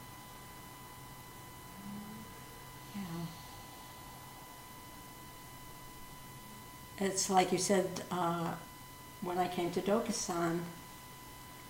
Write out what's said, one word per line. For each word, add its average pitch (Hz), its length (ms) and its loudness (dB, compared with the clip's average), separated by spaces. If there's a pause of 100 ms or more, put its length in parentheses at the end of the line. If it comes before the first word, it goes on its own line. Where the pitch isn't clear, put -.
(3000)
Yeah. 202 60 0 (4000)
It's 190 240 4
like 185 220 10
you 185 80 8
said, 185 500 6
uh, 170 440 4 (680)
when 180 160 2
I 180 100 6
came 175 240 4
to 185 100 4
Dokusan, 175 800 4 (1080)